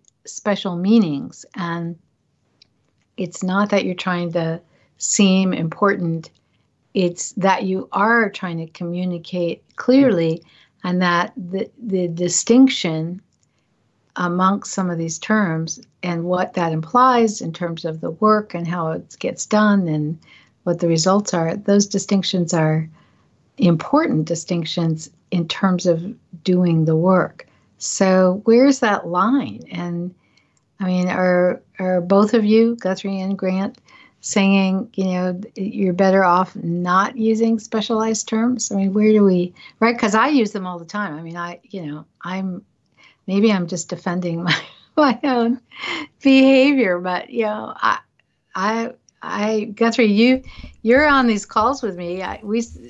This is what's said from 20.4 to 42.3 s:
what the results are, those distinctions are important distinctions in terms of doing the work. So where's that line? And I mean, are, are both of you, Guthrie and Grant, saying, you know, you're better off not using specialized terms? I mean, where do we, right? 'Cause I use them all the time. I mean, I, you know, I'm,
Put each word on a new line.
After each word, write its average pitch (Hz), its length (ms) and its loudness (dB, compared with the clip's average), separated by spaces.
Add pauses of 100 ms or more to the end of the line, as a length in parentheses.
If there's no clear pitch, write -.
what 175 160 -2
the 175 80 0
results 185 460 2
are, 165 220 -2
those 202 300 2
distinctions 190 680 -2
are 160 340 0 (720)
important 180 680 2
distinctions 165 840 -4 (220)
in 170 160 -2
terms 180 380 -2
of 175 300 0 (280)
doing 175 420 2
the 160 100 2
work. 175 520 0 (320)
So 185 640 2
where's 262 340 6
that 202 280 0
line? 180 540 -2 (100)
And 175 420 -6 (640)
I 196 60 -4
mean, 180 240 0
are, 180 520 0 (180)
are 185 200 0
both 196 340 4
of 226 120 2
you, 226 300 4
Guthrie 190 440 -6
and 190 180 -4
Grant, 190 420 -4 (420)
saying, 190 720 2
you 190 120 -4
know, 180 360 -4 (140)
you're 196 360 -2
better 190 320 4
off 180 320 2
not 175 600 0
using 226 420 2
specialized 220 680 -4
terms? 233 440 -2
I 202 40 -6
mean, 196 180 0
where 214 180 4
do 214 120 6
we, 180 300 2 (260)
right? 233 180 2
'Cause 214 180 0
I 226 120 4
use 254 240 2
them 190 140 -8
all 180 140 -8
the 170 60 -14
time. 190 300 -8
I 160 60 -12
mean, 165 140 -12
I, 175 280 -10
you 185 220 -12
know, 151 200 -10 (160)
I'm, 185 420 -6 (640)